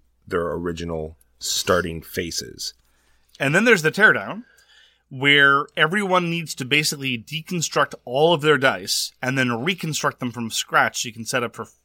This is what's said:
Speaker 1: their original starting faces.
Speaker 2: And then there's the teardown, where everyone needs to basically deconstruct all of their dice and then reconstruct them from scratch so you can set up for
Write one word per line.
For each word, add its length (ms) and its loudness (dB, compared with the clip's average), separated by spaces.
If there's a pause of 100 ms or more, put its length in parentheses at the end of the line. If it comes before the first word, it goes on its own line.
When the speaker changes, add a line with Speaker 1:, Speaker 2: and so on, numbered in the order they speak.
(260)
Speaker 1:
their 280 -2
original 640 -6 (220)
starting 640 -2
faces. 720 -8 (640)
Speaker 2:
And 160 0
then 120 4
there's 160 4
the 100 2
teardown, 540 2 (640)
where 560 4 (120)
everyone 520 2
needs 260 -6
to 100 -8
basically 520 -2
deconstruct 760 -4 (100)
all 300 2
of 80 0
their 160 4
dice 640 0
and 160 -2
then 260 0
reconstruct 560 -4
them 120 -6
from 200 -8
scratch 500 2
so 60 -8
you 60 -12
can 120 -12
set 180 -2
up 120 -8
for 100 -10 (200)